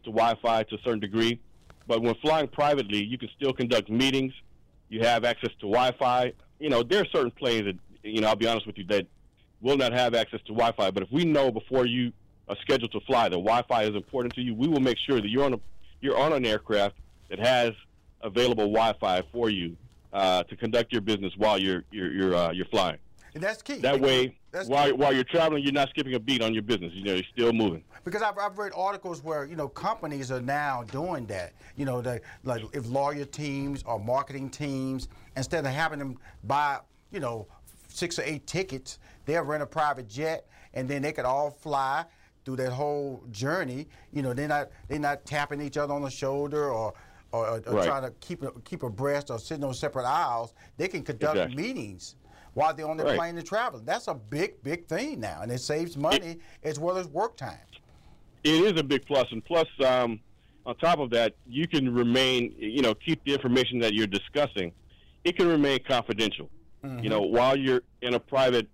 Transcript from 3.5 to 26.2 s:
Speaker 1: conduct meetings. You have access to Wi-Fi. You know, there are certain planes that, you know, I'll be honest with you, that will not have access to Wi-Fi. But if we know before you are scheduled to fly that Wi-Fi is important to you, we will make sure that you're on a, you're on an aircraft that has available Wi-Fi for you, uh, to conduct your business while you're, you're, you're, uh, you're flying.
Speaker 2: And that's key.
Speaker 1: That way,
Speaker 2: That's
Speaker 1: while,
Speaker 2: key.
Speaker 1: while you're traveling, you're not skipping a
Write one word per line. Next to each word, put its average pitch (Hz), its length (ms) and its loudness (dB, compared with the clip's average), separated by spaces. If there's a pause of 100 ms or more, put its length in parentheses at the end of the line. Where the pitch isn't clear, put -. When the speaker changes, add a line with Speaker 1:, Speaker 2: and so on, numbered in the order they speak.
Speaker 1:
conduct 120 360 0
meetings. 131 440 2 (560)
You 110 120 -6
have 117 240 4
access 120 260 0 (100)
to 107 100 -8
Wi-Fi. 123 640 2 (280)
You 151 80 -4
know, 120 140 4
there 180 180 2
are 170 120 2
certain 135 180 2
planes 117 340 0
that, 95 120 -2 (320)
you 110 120 -2
know, 107 80 4
I'll 110 80 4
be 110 100 2
honest 110 200 0
with 104 100 -12
you, 101 120 -10
that 98 180 2 (560)
will 135 160 4
not 123 140 2
have 120 220 2
access 113 280 0
to 107 100 -12
Wi-Fi. 117 380 2
But 95 140 -2
if 92 60 -12
we 160 140 2
know 143 260 4
before 123 360 0
you 120 260 0 (360)
are 101 120 -4
scheduled 127 320 0
to 104 80 -4
fly 120 280 4
that 90 80 0
Wi-Fi 113 480 2
is 107 120 0
important 120 380 -4
to 127 80 -6
you, 123 120 -2
we 127 140 0
will 147 120 4
make 127 180 4
sure 131 220 2
that 104 80 -4
you're 131 160 2
on 131 100 2
a, 107 60 -6 (420)
you're 135 160 2
on 151 160 4
an 127 100 0
aircraft 104 520 2 (340)
that 95 80 -8
has 120 340 4 (480)
available 113 440 2
Wi-Fi 104 580 2 (100)
for 117 180 0
you, 85 260 -4 (360)
uh, 95 320 4
to - 120 -12
conduct 117 360 0
your 117 80 0
business 98 360 -2
while 104 220 4
you're, 95 320 0
you're, 90 220 -4
you're, 95 240 2
uh, 85 160 2
you're 87 140 -4
flying. 90 320 0 (360)
Speaker 2:
And 156 80 -8
that's 214 200 -4
key. 277 160 -8
Speaker 1:
That 139 200 0
way, 131 380 2 (160)
Speaker 2:
That's 160 160 -6
Speaker 1:
while, 143 200 4
Speaker 2:
key. 139 40 4
Speaker 1:
while 139 200 4
you're 127 120 2
traveling, 160 400 2
you're 139 80 0
not 139 160 2
skipping 135 260 -4
a 120 60 0